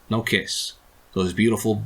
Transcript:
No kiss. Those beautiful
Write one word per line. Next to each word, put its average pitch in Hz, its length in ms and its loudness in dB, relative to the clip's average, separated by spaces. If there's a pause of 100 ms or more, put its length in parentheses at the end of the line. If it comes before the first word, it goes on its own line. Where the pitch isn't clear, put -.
No 110 140 0
kiss. - 500 -2 (400)
Those 92 200 0
beautiful 107 540 2